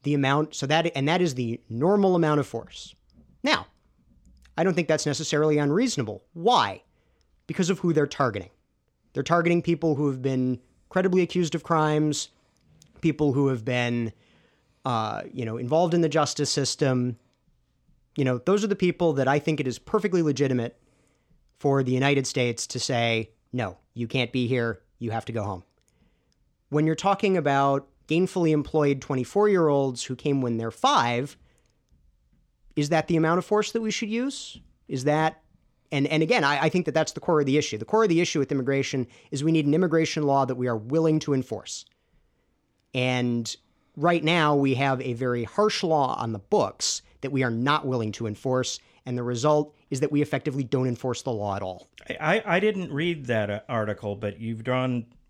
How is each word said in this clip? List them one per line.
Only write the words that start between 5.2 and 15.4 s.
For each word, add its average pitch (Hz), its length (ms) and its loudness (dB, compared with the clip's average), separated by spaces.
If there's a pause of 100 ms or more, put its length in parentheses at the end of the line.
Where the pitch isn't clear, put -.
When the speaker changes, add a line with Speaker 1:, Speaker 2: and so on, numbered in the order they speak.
Speaker 1:
unreasonable. 147 720 -2
Why? 165 500 0 (640)
Because 170 240 0
of 190 80 0
who 170 140 0
they're 143 140 2
targeting. 110 440 -4 (640)
They're 139 100 -4
targeting 170 400 2
people 165 320 0
who 147 140 0
have 131 140 -4
been 127 360 0 (300)
credibly 185 340 2
accused 170 320 -2
of 160 80 -6
crimes, 151 680 0 (720)
people 151 320 2
who 139 140 2
have 123 160 -2
been, 120 480 -2 (720)
uh, 110 440 -2
you 127 140 -8